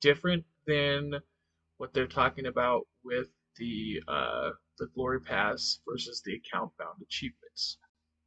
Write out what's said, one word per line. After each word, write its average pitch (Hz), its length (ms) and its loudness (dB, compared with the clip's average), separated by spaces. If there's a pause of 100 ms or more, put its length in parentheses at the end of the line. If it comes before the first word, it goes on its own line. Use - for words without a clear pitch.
different 165 440 6 (200)
than 143 480 2 (640)
what 131 160 -8
they're 131 140 2
talking 131 400 2
about 123 400 2 (160)
with 123 260 -2 (280)
the, 107 500 -4
uh, 67 440 -2 (260)
the 131 100 -4
Glory 127 340 -2
Pass 104 680 0
versus 120 340 -8
the 95 140 -6
account-bound 82 680 -8
achievements, - 760 -8 (500)